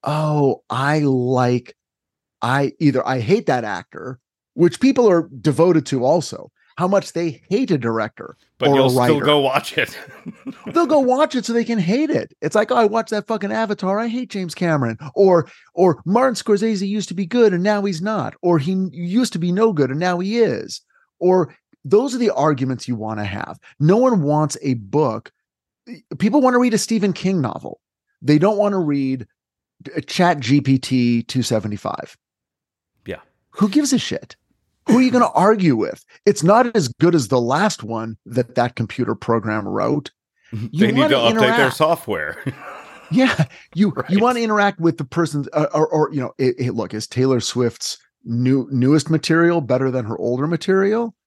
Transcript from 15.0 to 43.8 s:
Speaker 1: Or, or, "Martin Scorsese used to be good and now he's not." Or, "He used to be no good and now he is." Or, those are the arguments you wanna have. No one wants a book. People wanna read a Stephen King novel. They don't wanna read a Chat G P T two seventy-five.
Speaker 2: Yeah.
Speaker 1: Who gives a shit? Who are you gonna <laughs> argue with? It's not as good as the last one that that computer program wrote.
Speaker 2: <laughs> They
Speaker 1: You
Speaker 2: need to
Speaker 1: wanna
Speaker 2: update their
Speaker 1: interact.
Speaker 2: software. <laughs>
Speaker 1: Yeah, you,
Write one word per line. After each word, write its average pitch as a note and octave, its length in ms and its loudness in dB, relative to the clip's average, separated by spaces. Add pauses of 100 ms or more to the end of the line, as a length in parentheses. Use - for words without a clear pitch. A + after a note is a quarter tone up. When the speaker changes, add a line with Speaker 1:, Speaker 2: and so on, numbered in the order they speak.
Speaker 1:
Or, F3+ 320 4 (260)
or, E3+ 320 2
"Martin A#3 300 2
Scorsese G#3 520 -2
used G3+ 220 -4
to F#3 60 -10
be F#3+ 100 -4
good A3 280 2
and F3 100 -2
now G#3 200 0
he's F3+ 180 -4
not." G3 400 -4
Or, E3+ 180 4
"He D#3 140 -2 (180)
used F3 420 -2
to F3+ 60 -6
be F3 120 -2
no G#3+ 220 2
good C#3 160 0
and C#3 100 -6
now F3+ 200 -2
he G#3 200 -4
is." F3 420 -2 (380)
Or, F3+ 340 2 (320)
those A3+ 300 2
are - 40 -4
the A#3 120 0
arguments C3 560 -2
you B2 80 -4
wanna G#2+ 300 -6
have. - 320 -10 (220)
No E3 180 4
one A#3+ 240 2
wants D3 400 0
a C#3 140 -2
book. A2+ 560 -4 (880)
People A3 220 2
wanna B3 180 4
read B3 140 2
a G#3+ 40 2
Stephen G3+ 360 0
King F#3+ 280 -2
novel. - 380 -8 (420)
They D3 160 4
don't G3+ 200 2
wanna G3+ 220 0
read C3+ 460 -2 (680)
a D3 60 -4
Chat F3 380 0
G C3+ 220 2
P C3+ 160 2
T A#2+ 460 0
two B2+ 180 -4
seventy-five. G#2 760 -6 (880)
Speaker 2:
Yeah. F2 140 -12 (320)
Speaker 1:
Who G3+ 180 0
gives C#4+ 240 0
a A#3+ 40 0
shit? - 380 -8 (520)
Who A3 100 4
are C4 40 4
you B3+ 100 2
gonna B3 200 2
<laughs> - 20 -18
argue F#3 420 4
with? - 280 -6 (220)
It's G3+ 180 2
not A3+ 320 4
as E3 140 2
good E3+ 260 2
as B2 140 0
the C3 120 2
last D3 420 -2
one A2+ 420 -8
that A#2 300 -4
that A#2+ 200 0
computer A#2 400 -4
program G#2+ 520 -2
wrote. G#2+ 440 -2 (400)
Speaker 2:
<laughs> - 0 -
They A#2+ 360 0
Speaker 1:
You - 40 2
Speaker 2:
need C3+ 180 2
to C#3+ 80 4
Speaker 1:
wanna A#2+ 180 2
Speaker 2:
update A3+ 40 0
their B2 120 4
Speaker 1:
interact. C3 260 2
Speaker 2:
software. G#2+ 680 -2
<laughs> C3 80 -6 (580)
Speaker 1:
Yeah, A3+ 340 2 (280)
you, G3+ 140 2